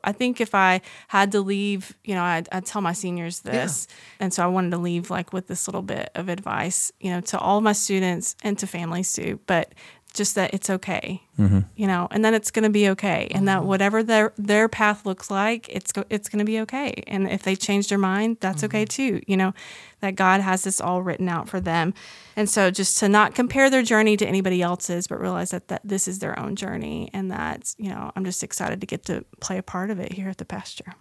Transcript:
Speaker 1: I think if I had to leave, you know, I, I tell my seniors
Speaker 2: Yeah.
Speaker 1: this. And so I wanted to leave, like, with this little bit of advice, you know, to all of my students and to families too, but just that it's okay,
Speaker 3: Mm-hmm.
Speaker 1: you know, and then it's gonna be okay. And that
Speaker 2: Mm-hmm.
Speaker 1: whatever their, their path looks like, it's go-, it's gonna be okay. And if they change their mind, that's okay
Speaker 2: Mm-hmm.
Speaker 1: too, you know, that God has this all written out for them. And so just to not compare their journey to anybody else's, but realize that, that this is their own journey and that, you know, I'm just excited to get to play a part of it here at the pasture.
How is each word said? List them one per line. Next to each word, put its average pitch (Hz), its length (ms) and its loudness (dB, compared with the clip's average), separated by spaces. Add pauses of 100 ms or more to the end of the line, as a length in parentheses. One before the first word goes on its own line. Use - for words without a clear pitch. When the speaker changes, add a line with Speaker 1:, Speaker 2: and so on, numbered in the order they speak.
Speaker 1:
I 196 80 0
think 247 280 -2
if 226 140 -4
I 185 280 4 (260)
had 202 240 4
to 202 100 2
leave, 196 640 -2
you 208 100 -4
know, 180 80 0
I, 170 300 0
I 185 80 -4
tell 185 240 -6
my 175 100 0
seniors 175 500 -6
Speaker 2:
Yeah. - 100 -8
Speaker 1:
this. 139 340 -2 (320)
And 185 120 -2
so 185 120 0
I 175 40 2
wanted 185 240 0
to 170 60 -2
leave, 175 320 -2
like, 180 240 -6
with 185 140 -6
this - 200 -6
little 185 140 -6
bit - 320 -6
of 185 160 -6
advice, - 680 -4
you 190 100 -4
know, 180 120 -2
to - 180 -4
all 196 180 4
of 214 60 2
my 214 100 6
students 185 720 0
and 202 160 -2
to 196 80 -4
families 175 460 -4
too, - 340 -4
but 175 260 2 (400)
just 202 220 0
that 190 180 0
it's 196 160 -2
okay, 185 520 -4 (160)
Speaker 3:
Mm-hmm. 98 220 6 (160)
Speaker 1:
you 208 120 0
know, 175 220 2
and 214 140 0
then 220 100 6
it's 220 160 2
gonna 214 200 4
be 208 220 6
okay. 185 400 0
And 196 180 2
that 190 100 4
Speaker 2:
Mm-hmm. 180 80 0
Speaker 1:
whatever 196 340 4
their, 220 360 4
their 208 320 4
path 208 360 2
looks - 240 -4
like, 220 380 0
it's - 240 -6
go-, 196 180 -4
it's 208 200 -4
gonna 208 160 0
be 220 160 0
okay. 262 460 -6
And 196 220 0
if - 140 -2
they 190 140 0
change 202 320 0
their 196 80 2
mind, 202 420 2
that's 185 240 -2
okay 214 220 0
Speaker 2:
Mm-hmm. 254 320 -2
Speaker 1:
too, - 100 -6
you 196 80 2
know, 190 180 2 (460)
that 190 160 -2
God 190 240 6
has 185 240 2
this 190 160 -2
all 180 220 0
written 185 260 -2
out 170 220 -4
for 185 100 -4
them. 170 340 0 (440)
And 214 120 2
so 190 220 4
just 190 280 0
to 202 100 4
not 208 260 6
compare 262 340 4
their 262 140 4
journey 220 320 6
to 208 100 2
anybody 185 360 2
else's, 175 440 -2
but - 140 -6
realize 180 320 -2
that, 180 160 -8
that - 160 -6
this 202 240 -2
is 190 120 -6
their 170 200 -6
own - 160 -6
journey 156 560 -6
and 190 180 -4
that, - 480 -6
you 208 120 -6
know, - 260 -10
I'm 190 80 -4
just 180 180 -4
excited - 380 -6
to 202 80 -10
get - 200 -8
to - 180 -4 (160)
play 185 160 -6
a 185 60 -6
part 185 260 -6
of 202 100 -4
it - 140 -8
here 190 160 -6
at 185 80 -10
the - 80 -12
pasture. - 560 -12